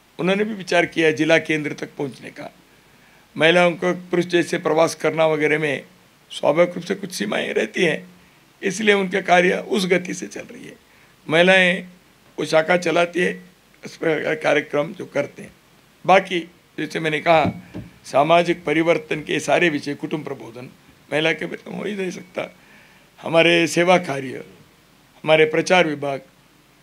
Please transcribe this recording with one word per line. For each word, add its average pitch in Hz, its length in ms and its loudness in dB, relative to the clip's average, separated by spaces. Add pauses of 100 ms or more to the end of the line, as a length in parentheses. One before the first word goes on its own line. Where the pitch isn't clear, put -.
(180)
उन्होंने 196 260 0
भी 220 100 -6
विचार 175 320 0
किया 165 200 0
है 156 60 4
जिला 156 260 2
केंद्र 156 340 -2
तक - 240 -12
पहुंचने 139 340 -10
का। - 240 -16 (840)
महिलाओं 175 360 4
को 180 200 -2
पुरुष 175 320 -2
जैसे 175 340 0
प्रवास 156 360 2
करना 160 320 0
वगैरह 151 320 2
में 147 260 -4 (460)
स्वाभाविक 175 440 0
रूप 175 100 -10
से 196 100 -4
कुछ 185 180 -12
सीमाएं - 420 -4
रहती 214 300 -2
हैं, - 240 -4 (540)
इसलिए 202 320 2
उनका 196 260 -2
कार्य 180 360 4
उस 190 300 -2
गति 180 280 0
से - 120 -12
चल - 140 -14
रही - 240 -18
है। - 120 -20 (520)
महिलाएं 180 600 4 (500)
वो 160 60 -2
शाखा 160 320 2
चलाती 170 440 0
है, 180 240 -2 (400)
उस - 120 -18
प्रकार 156 380 -2
कार्यक्रम 147 580 -2
जो 135 140 -12
करते - 360 -6
हैं। 104 100 -20 (540)
बाकी 185 440 2 (280)
जैसे 156 220 -6
मैंने 156 200 -2
कहा, 160 420 2 (420)
सामाजिक 165 600 2
परिवर्तन 160 560 0
के 156 200 -4
सारे 160 280 2
विषय, 143 260 -4
कुटुंब 156 300 -8
प्रबोधन 123 460 -14 (420)
महिला 156 200 0
के 165 140 -6
बच्चों - 280 -12
हो - 100 -8
ही 208 100 -6
नहीं 190 160 -8
सकता। - 460 -12 (640)
हमारे 165 440 4
सेवा 175 320 4
कार्य, 135 460 -6 (800)
हमारे 156 200 6
प्रचार 165 420 2
विभाग, 143 360 -6 (600)